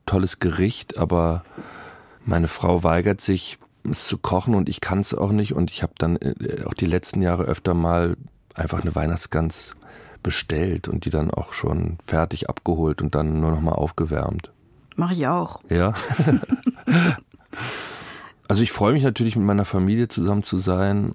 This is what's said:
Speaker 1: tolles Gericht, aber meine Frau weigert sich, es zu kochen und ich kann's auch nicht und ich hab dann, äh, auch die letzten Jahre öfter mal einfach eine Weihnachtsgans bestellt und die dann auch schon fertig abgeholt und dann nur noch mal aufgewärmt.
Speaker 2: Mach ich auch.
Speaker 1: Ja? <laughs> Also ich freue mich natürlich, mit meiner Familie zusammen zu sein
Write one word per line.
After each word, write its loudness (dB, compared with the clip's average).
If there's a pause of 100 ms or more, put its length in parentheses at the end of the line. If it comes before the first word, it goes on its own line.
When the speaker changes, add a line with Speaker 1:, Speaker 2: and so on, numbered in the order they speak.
Speaker 1:
tolles 0
Gericht, -2
aber 2 (840)
meine 2
Frau 0
weigert 2
sich, -2 (320)
es -4
zu -2
kochen 0
und 2
ich -6
kann's -2
auch 0
nicht 0
und 0
ich -6
hab -6
dann, 2
äh, -4
auch -6
die -2
letzten 0
Jahre 2
öfter 0
mal 2 (360)
einfach -4
eine -2
Weihnachtsgans -2 (460)
bestellt -2
und -4
die -2
dann 0
auch -6
schon -2
fertig 0
abgeholt 0
und 0
dann 2
nur 2
noch 0
mal 0
aufgewärmt. -2 (440)
Speaker 2:
Mach 0
ich 0
auch. -4
Speaker 1:
Ja? 4
<laughs> 2 (1400)
Also 4
ich 2
freue 4
mich 4
natürlich, 2
mit 4
meiner 4
Familie 2
zusammen 0
zu -2
sein 0